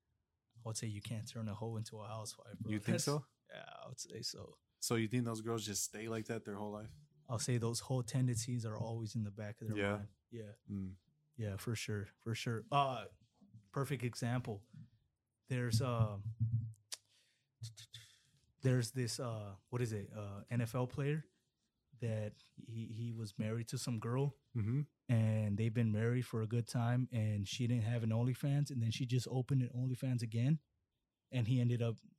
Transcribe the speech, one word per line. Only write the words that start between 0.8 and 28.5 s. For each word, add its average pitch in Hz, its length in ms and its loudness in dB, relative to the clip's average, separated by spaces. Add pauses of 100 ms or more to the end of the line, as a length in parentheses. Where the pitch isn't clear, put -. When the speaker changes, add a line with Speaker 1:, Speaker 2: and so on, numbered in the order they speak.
Speaker 1:
you 104 160 -4
can't 110 260 -6
turn 110 200 -6
a 101 80 -4
hoe 110 220 -6
into 110 220 -8
a 107 80 -10
housewife, 107 520 -10
bro. 107 120 -4
Speaker 2:
You 107 60 0
think - 180 0
Speaker 1:
That's 165 100 0
Speaker 2:
so? 147 200 0 (260)
Speaker 1:
Yeah, - 120 -12 (200)
I - 40 -14
would - 120 -14
say - 220 -10
so. - 360 -10 (220)
Speaker 2:
So - 160 0
you 113 120 4
think 123 180 2
those 113 160 -4
girls 113 240 -2
just 101 180 -2
stay 107 240 -6
like 113 200 -4
that 117 180 -4
their 104 100 -6
whole 104 160 -4
life? 104 200 -8 (360)
Speaker 1:
I'll 117 120 -2
say 123 180 2
those 117 220 0
whole 127 240 -2
tendencies 123 600 0
are 110 140 -4
always 113 380 -4
in 110 80 0
the 101 80 -4
back 104 300 -8
of 110 80 -8
their 107 80 0
Speaker 2:
Yeah. 101 160 4
Speaker 1:
mind. 101 140 -4 (240)
Yeah. 110 200 -10 (200)
Speaker 2:
Mm. 95 200 -4 (440)
Speaker 1:
Yeah, 104 220 -2
for 117 180 -2
sure. 104 340 -4 (140)
For 113 120 0
sure. 113 360 -2
Uh, 131 340 4 (680)
perfect 135 320 0
example. 120 580 0 (880)
There's, 123 320 4
um, 113 400 2 (2500)
there's 127 300 4
this, 123 280 -2
uh, 107 360 -4 (160)
what 120 100 0
is 113 120 0
it? 101 220 -4
Uh, 101 260 -8 (100)
N 120 100 2
F 113 140 -2
L 127 120 2
player 147 380 -2 (760)
that 107 320 -2 (340)
he, 113 180 -6
he 117 260 -6
was 113 280 -6
married 113 300 0
to 131 80 -4
some 117 220 -2
girl, 131 360 0 (220)
Speaker 2:
Mm-hmm. 117 240 2 (320)
Speaker 1:
and 110 440 4
they've 113 160 2
been 113 180 4
married 117 340 4
for 113 160 -2
a 110 60 0
good 117 180 2
time, 123 460 2
and 107 340 2
she 120 220 -2
didn't 120 160 4
have 117 200 2
an 113 80 4
OnlyFans, 135 580 2